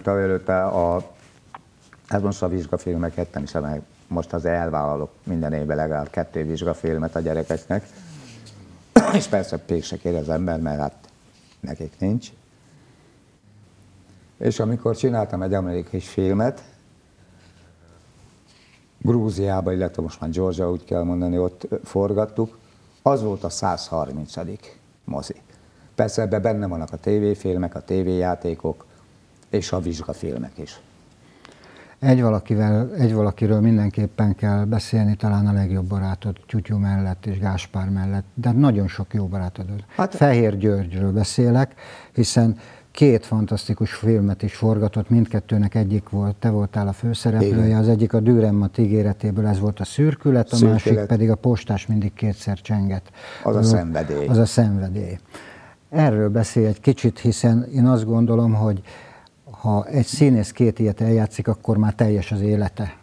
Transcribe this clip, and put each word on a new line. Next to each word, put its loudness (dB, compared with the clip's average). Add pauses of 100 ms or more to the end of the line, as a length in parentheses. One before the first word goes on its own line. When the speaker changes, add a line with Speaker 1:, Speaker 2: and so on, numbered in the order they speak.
Speaker 1:
tavaly 0
előtte 0
a, -2 (960)
hát -2
most -4
a 0
vizsgafilmeket, -4
nem -8
hiszem, -6 (260)
most -8
az -4
elvállalok -4 (120)
minden -4
évben -4
legalább -4
kettő -6
vizsgafilmet -4
a -4
gyerekeknek. -6 (1080)
<coughs> 4
És 2
persze -4
pénzt -4
se -10
kér -4
az -4
ember, -2
mert -4
hát -4 (680)
nekik -12
nincs. -4 (2000)
És -2
amikor -2
csináltam -2
egy -4
amerikai -4
filmet, -2 (2500)
Grúziába, 0
illetve -4
most -10
már -6
Georgia, -2
úgy -8
kell -4
mondani, -2
ott, -4
ö, -6
forgattuk, -2 (440)
az 0
volt -6
a -6
százharmincadik -8 (240)
mozi. -10 (600)
Persze -2
ebben -2
benne -2
vannak -8
a -12
tévéfilmek, -2
a -12
tévéjátékok -4 (640)
és -4
a -2
vizsgafilmek -8
is. -16 (1200)
Speaker 2:
Egy 6
valakivel, 2
egy 4
valakiről 2
mindenképpen 2
kell 0
beszélni, 0
talán 0
a 2
legjobb 0
barátod -4 (120)
Tyutyu -4
mellett -2
és -4
Gáspár -4
mellett, -2 (100)
de -2
nagyon 2
sok -8
jó -2
barátod -8
volt. -10 (120)
Speaker 1:
Hát -2
Speaker 2:
Fehér 4
Györgyről 0
beszélek, 2 (400)
hiszen 2 (340)
két 4
fantasztikus -2
filmet 2
is -4
forgatott, 0
mindkettőnek 2
egyik 0
volt, -2
te -2
voltál -2
a -2
főszereplője, 0
Speaker 1:
Igen. 4
Speaker 2:
az 4
egyik 2
a 4
Dürrenmatt 4
ígéretéből, 2
ez 0
volt -2
a -6
Szürkület, 2
a -2
Speaker 1:
Szürkület. 6
Speaker 2:
másik 4
pedig 4
a 4
Postás -2
mindig 0
kétszer -4
csenget. -2 (400)
Speaker 1:
Az 2
a 2
Speaker 2:
Jó, 4
Speaker 1:
Szenvedély. 0
Speaker 2:
az 4
a 6
Szenvedély. 0 (720)
Erről 4
beszélj 2
egy 0
kicsit, 2
hiszen 2
én 4
azt 4
gondolom, 4
hogy 0 (800)
ha 0
egy 0
színész 4
két 2
ilyet 0
eljátszik, 2
akkor 0
már 2
teljes 0
az -2
élete, -2